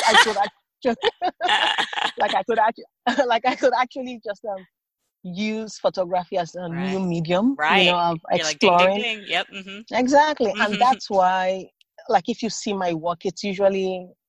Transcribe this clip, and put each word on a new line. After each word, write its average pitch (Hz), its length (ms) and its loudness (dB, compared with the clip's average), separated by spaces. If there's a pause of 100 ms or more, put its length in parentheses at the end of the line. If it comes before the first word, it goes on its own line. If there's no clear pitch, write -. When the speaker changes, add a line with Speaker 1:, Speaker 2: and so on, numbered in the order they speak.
Speaker 1:
I - 180 6
could - 140 0
actually, - 760 -4 (120)
<laughs> 370 200 -4
Speaker 2:
<laughs> - 760 -2
Speaker 1:
like, 208 160 0
I 190 80 0
could 226 160 0
actu-, 220 240 0 (220)
<laughs> 262 200 0
like, 240 200 0
I 254 100 0
could 247 220 2
actually 254 460 -4
just, 202 220 -10
um, 190 200 -8 (580)
use 214 560 -6
photography 180 580 -2
as 170 180 -4
a 180 140 -8
new 165 60 -8 (240)
Speaker 2:
Right. - 80 -4
Speaker 1:
medium, 175 500 0
Speaker 2:
Right. 175 280 4
Speaker 1:
you 175 60 4
know, 180 60 0
of 170 220 0 (120)
Speaker 2:
You're 175 140 0
like, 151 140 -4
"Ding, 208 180 6
ding, - 0 -
Speaker 1:
exploring. 190 240 4
Speaker 2:
ding." 220 260 -6
Yep. 175 280 -2
Mm-hmm. 196 400 -12
Speaker 1:
Exactly. 285 560 4
And 208 220 0
Speaker 2:
Mm-hmm. 202 60 -2
Speaker 1:
that's 247 300 2
why, 185 560 2 (440)
like, 208 200 2
if 233 140 -4
you 226 60 -2
see - 240 -6
my 185 200 -2
work, 165 320 -4
it's - 180 -6
usually 190 640 0 (220)